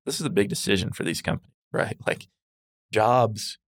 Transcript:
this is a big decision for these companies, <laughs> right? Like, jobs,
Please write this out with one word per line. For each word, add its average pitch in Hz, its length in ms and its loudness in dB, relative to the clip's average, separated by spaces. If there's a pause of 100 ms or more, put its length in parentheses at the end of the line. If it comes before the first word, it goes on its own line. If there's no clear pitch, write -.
this 135 140 -4
is 156 60 -4
a - 60 -2
big 101 180 2
decision 92 420 0
for - 120 -6
these 82 180 -2
companies, - 400 -4
<laughs> - 100 -20
right? - 260 -2 (100)
Like, - 200 -4 (640)
jobs, 113 680 2 (100)